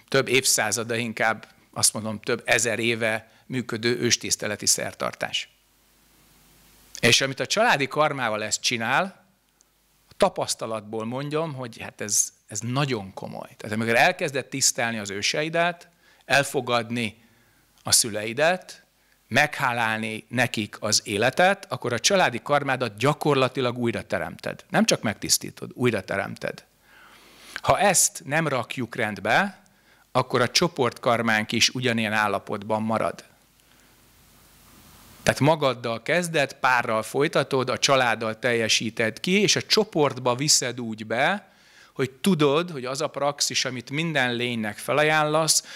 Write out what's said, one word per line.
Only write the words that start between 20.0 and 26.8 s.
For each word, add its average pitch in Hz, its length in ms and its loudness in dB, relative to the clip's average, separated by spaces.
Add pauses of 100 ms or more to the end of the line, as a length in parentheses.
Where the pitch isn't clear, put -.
nekik 120 520 0
az 107 240 0
életet, 131 680 2
akkor 123 220 -4
a 113 60 -2
családi 156 440 2
karmádat 131 540 -2
gyakorlatilag 131 800 2
újra 117 240 -2
teremted. - 680 -6
Nem 208 160 4
csak - 160 2
megtisztítod, - 720 -4
újra 113 300 0
teremted. - 640 -6 (1000)